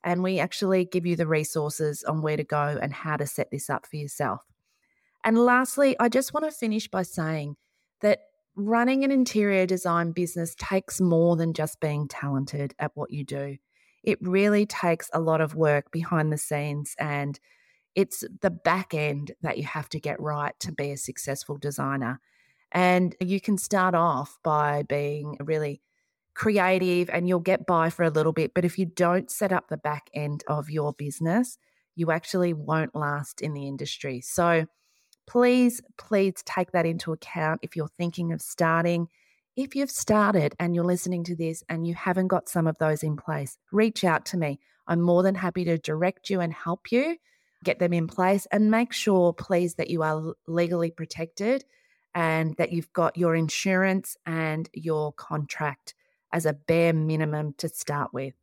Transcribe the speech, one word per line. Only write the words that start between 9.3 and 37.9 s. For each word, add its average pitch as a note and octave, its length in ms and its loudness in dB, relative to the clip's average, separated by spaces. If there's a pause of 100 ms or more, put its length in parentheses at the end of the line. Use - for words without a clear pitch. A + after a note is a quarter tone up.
design E3+ 460 0
business E3+ 440 -4
takes - 440 -4
more E3+ 340 6
than E3 180 0
just D#3 280 -4
being D3 260 -2
talented C#3+ 720 -4
at D3+ 160 -4
what D3 160 -8
you D3 140 -8
do. C#3 320 -8 (480)
It - 160 2
really G3+ 460 4
takes E3+ 460 -2
a D#3+ 80 0
lot D#3+ 200 2
of D#3 160 0
work D3 340 2
behind E3 420 0
the D3+ 60 -2
scenes, D3 640 -4
and C#3+ 400 -4 (560)
it's - 260 -2 (180)
the F#3+ 100 2
back E3+ 440 -2
end D3 380 -4 (100)
that D#3 160 -4
you D3+ 60 -6
have D3 240 -8
to D3+ 120 -6
get - 200 -6
right D3 400 -4
to F#3 100 -8
be C#3+ 220 -6
a C#3 40 -8
successful C#3 600 -8
designer. C#3 640 -4 (500)
And F3+ 500 4
you F#3 200 0
can G3+ 180 0
start F#3 380 2
off D3+ 480 0
by D3 400 2
being D3 560 -4
really D3+ 400 -2 (540)
creative F#3 760 2
and F3 160 0
you'll F3+ 140 2
get E3+ 260 0
by E3 240 4
for F3 140 0
a E3 60 4
little D#3 220 2
bit, D#3 220 -2
but F3+ 100 2
if E3+ 140 -2
you F#3+ 80 0
don't F3 440 0
set F#3+ 220 -2
up - 160 -2
the D#3 100 -6
back D3 360 -6
end D3 320 -4
of D3+ 240 -4
your D3 220 -2
business, E3 640 -2 (380)
you E3 160 0
actually F3 400 0
won't D#3 420 -2
last D3 460 -4
in D3+ 140 -4
the C#3 120 -8
industry. C#3 540 -8
So E3+ 460 2 (600)
please, B3 540 4 (160)
please G3 380 2 (100)
take - 280 -4
that E3+ 120 2
into E3 280 -2
account D#3+ 500 -4
if - 120 -12
you're D#3 220 -4